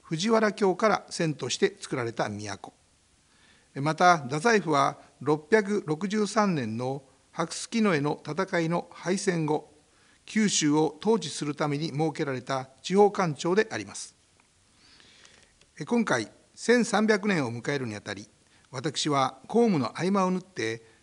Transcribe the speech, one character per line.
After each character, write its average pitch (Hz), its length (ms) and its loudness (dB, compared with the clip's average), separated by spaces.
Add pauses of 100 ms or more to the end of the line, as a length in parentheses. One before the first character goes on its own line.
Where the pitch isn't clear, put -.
藤 165 280 -4
原 220 240 4
京 190 220 0
か 220 120 0
ら - 220 0
遷 160 240 -2
都 131 160 -8
し - 80 -4
て 196 220 2
作 - 160 -8
ら 127 80 -4
れ 117 100 -6
た 139 160 -4
都。 101 440 -12 (1000)
ま 147 200 -2
た、 175 240 6
太 139 200 -6
宰 214 220 4
府 156 100 -4
は 139 260 2 (240)
六 151 300 -2
百 208 340 2
六 156 220 -4
十 214 200 0
三 202 280 2
年 113 220 -4
の 131 260 -6 (300)
白 - 360 -6
木 226 120 0
野 196 140 4
へ 139 60 0
の 147 240 -2
戦 170 360 -2
い 165 80 -2
の 170 220 -2
敗 185 260 -4
戦 175 280 -2
後、 151 280 -4 (520)
九 214 240 2
州 151 220 2
を 156 300 2
統 220 180 2
治 160 100 -8
す - 140 -8
る 147 120 -4
た 156 120 0
め 143 100 -2
に 156 120 -4
設 151 240 -2
け 160 120 -4
ら 139 60 -2
れ 127 100 -6
た 131 280 -6 (120)
地 180 140 -4
方 202 160 6
官 175 240 -2
庁 170 180 -2
で 214 160 2
あ 117 80 -8
り 101 80 -8
ま 101 100 -18
す。 - 200 -16 (1700)
今 233 200 0
回、 117 260 -2 (240)
千 233 300 2
三 214 220 2
百 208 200 2
年 165 180 2
を 113 60 -4
迎 120 200 -6
え 143 80 -2
る 131 60 -6
に 107 100 -8
あ 101 60 -12
た 104 120 -8
り、 101 160 -12 (420)
私 139 380 -4
は 135 380 0
公 233 200 4
務 185 100 2
の 123 220 -2
合 180 120 0
間 196 140 2
を 185 60 0
縫 185 80 -2
っ - 20 -6
て、 113 420 -6 (180)